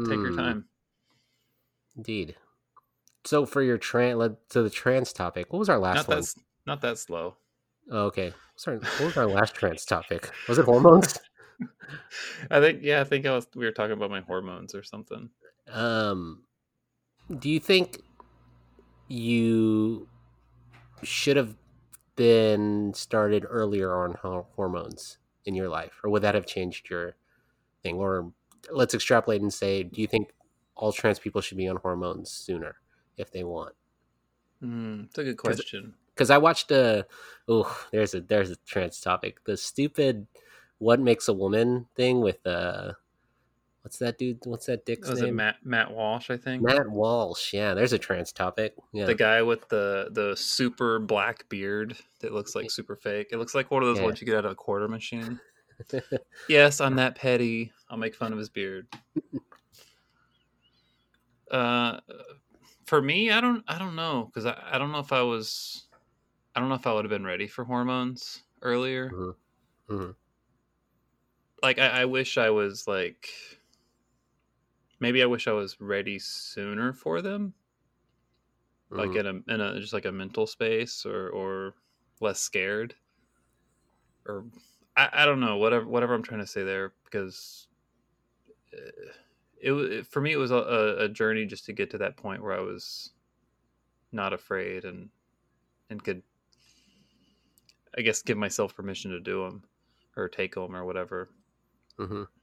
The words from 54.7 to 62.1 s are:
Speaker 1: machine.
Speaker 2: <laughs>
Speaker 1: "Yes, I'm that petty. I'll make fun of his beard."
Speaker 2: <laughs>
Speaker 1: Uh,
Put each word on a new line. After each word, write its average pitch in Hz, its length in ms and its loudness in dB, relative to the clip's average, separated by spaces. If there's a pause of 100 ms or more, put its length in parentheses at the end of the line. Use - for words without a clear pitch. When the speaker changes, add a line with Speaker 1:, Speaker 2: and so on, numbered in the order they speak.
Speaker 1:
machine. 113 520 -8 (400)
Speaker 2:
<laughs> - 480 -8 (200)
Speaker 1:
"Yes, 147 340 8
I'm 131 140 2
that 131 200 2
petty. 117 560 0 (180)
I'll 117 80 -10
make 110 180 -6
fun 113 180 -6
of 107 60 -6
his 104 100 -10
beard." 95 380 -8 (280)
Speaker 2:
<laughs> - 120 -6 (2250)
Speaker 1:
Uh, 120 500 2 (880)